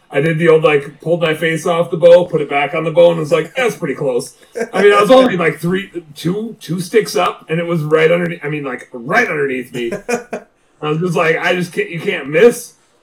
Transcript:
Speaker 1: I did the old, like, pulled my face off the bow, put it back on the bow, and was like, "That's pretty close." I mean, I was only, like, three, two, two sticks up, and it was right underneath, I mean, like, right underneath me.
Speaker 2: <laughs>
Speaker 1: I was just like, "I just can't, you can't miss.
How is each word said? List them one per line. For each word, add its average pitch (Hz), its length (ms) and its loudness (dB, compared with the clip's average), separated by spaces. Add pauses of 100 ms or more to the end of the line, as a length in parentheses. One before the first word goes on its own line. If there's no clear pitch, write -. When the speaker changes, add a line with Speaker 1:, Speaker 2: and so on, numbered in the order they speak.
(120)
Speaker 1:
I 143 100 0
did 160 180 -2
the 165 100 2
old, 160 140 6
like, 208 380 0
pulled 165 200 -2
my 160 120 0
face 160 320 -4
off 175 260 0
the 180 60 -4
bow, 175 280 8
put 156 160 -2
it 143 80 -6
back 180 240 -2
on 160 100 -4
the 165 80 -4
bow, 170 200 6
and 165 80 -4
was 151 120 -6
like, 160 240 0
"That's 247 200 -2
pretty 139 200 -6
close." 131 420 -6 (360)
I 190 100 0
mean, 202 100 6
I 214 80 4
was 208 100 2
only, 254 260 6
like, 160 220 -2
three, 175 440 -4 (120)
two, 214 440 -6
two 175 200 -6
sticks 196 360 -2
up, 180 340 -4
and 165 100 -2
it 170 60 -4
was 170 180 -2
right 160 280 2
underneath, 170 320 -2
I 147 60 -8
mean, 151 140 -6
like, 127 300 -10
right 165 340 -2
underneath 131 460 -6
me. 120 180 -6 (100)
Speaker 2:
<laughs> - 800 -10
Speaker 1:
I 151 80 -6
was 160 100 -2
just 175 160 -4
like, 160 220 0
"I 175 180 -2
just 180 180 -6
can't, 202 160 -6
you 170 100 -10
can't 165 300 -6
miss. 190 460 2 (280)